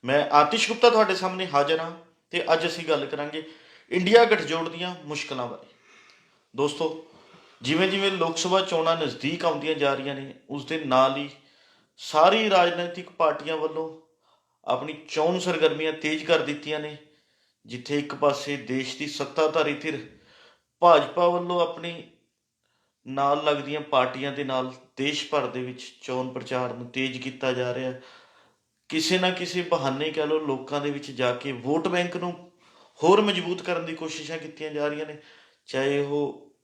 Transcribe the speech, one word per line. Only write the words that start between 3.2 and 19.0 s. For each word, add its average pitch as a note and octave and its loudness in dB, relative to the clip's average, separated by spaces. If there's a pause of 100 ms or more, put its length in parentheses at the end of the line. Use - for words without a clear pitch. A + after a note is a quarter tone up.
ਇੰਡੀਆ G3+ 8
ਗੱਠਜੋੜ E3 0
ਦੀਆਂ F3 -8 (120)
ਮੁਸ਼ਕਲਾਂ C#3 -6
ਬਾਰੇ। - -14 (880)
ਦੋਸਤੋ, D#3+ -2 (560)
ਜਿਵੇਂ D#3+ 2
ਜਿਵੇਂ G3 0
ਲੋਕ E3 0
ਸਭਾ F#3 2
ਚੋਣਾਂ E3 2
ਨਜ਼ਦੀਕ D#3 -4
ਆਉਂਦੀਆਂ D3+ 0
ਜਾ C#3 2
ਰਹੀਆਂ C3+ -6
ਨੇ, C3+ -12 (160)
ਉਸ C3+ -8
ਦੇ D#3+ -6
ਨਾਲ C3+ 4
ਹੀ C#3+ -6 (720)
ਸਾਰੀ G3+ 6
ਰਾਜਨੀਤਿਕ F3 2
ਪਾਰਟੀਆਂ D3+ 0
ਵੱਲੋਂ D#3+ -4 (800)
ਆਪਣੀ D3 -4 (100)
ਚੋਣ E3+ 0
ਸਰਗਰਮੀਆਂ D#3 0
ਤੇਜ਼ D#3 -4
ਕਰ E3 4
ਦਿੱਤੀਆਂ D3 -6
ਨੇ। D3+ -10 (680)
ਜਿੱਥੇ B2 -6
ਇੱਕ C#3+ -6
ਪਾਸੇ C#3+ 0
ਦੇਸ਼ B2+ -6
ਦੀ D3 -6